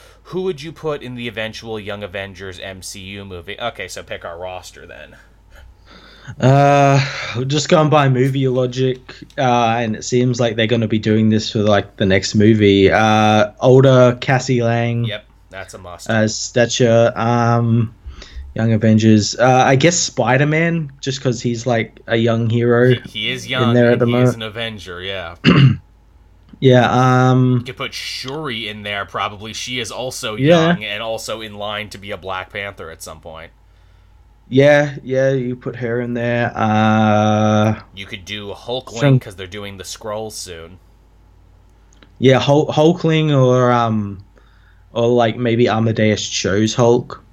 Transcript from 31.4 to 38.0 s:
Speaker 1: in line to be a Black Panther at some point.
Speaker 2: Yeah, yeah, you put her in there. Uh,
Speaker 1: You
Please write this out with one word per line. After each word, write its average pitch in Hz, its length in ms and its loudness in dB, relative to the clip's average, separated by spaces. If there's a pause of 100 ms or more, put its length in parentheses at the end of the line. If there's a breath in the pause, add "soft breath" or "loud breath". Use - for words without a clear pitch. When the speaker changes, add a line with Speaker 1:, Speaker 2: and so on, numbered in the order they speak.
Speaker 1:
in 107 140 -14
line 104 340 -10
to 101 80 -16
be 101 140 -14
a 101 60 -8
Black 92 360 -10
Panther 98 380 -12
at 82 100 -20
some 80 200 -18
point. 80 300 -18 (960)
Speaker 2:
Yeah, 143 560 4
yeah, 131 280 0
you 127 240 -4
put 123 220 -12
her 120 240 -4
in 120 120 -6
there. 120 420 -2
Uh, 107 1300 2 (120)
Speaker 1:
You 98 120 -16